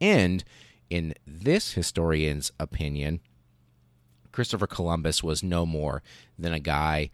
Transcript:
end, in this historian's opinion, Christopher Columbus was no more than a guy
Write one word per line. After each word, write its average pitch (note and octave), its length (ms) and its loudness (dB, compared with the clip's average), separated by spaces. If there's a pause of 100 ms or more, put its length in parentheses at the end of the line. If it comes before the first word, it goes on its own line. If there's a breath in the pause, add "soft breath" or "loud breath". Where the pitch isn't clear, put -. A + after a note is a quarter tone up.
end, G2 420 4 (460 loud breath)
in E2 240 -2 (120)
this G#2 460 0
historian's D#2 880 0
opinion, D2+ 640 -4 (1120)
Christopher G#2 340 -2
Columbus E2 560 0
was D#2 180 -2
no F2 240 0
more D2+ 380 -2 (340 loud breath)
than E2 140 -2
a D#2+ 80 -2
guy D2+ 540 0